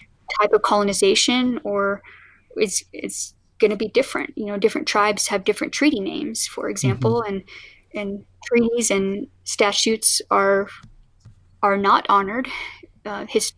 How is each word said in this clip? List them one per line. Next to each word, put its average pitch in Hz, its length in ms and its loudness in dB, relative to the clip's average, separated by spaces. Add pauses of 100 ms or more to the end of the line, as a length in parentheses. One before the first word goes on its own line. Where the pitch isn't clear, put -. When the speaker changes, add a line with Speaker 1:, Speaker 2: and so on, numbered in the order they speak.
(420)
Speaker 1:
type 208 100 2
of 214 100 6
colonization 214 1000 2
or 202 380 -2 (560)
it's, 180 340 -2
it's - 420 -10 (260)
gonna 208 180 4
be 214 100 -2
different. - 480 -2
You 214 120 -8
know, 208 100 -6
different 208 300 0
tribes 208 400 2
have 202 180 -2
different - 260 -2
treaty 277 300 2
names, - 460 -6
for - 220 -6
example, 220 520 0
Speaker 2:
Mm-hmm. 208 120 -6
Speaker 1:
and, 190 100 -6 (520)
and 202 300 -8 (200)
treaties 233 460 2
and 196 360 0 (180)
statutes - 840 0
are, 196 380 2 (960)
are 196 120 2
not 202 320 2
honored, 202 400 2 (560)
uh, 208 240 -8
his-, - 300 -2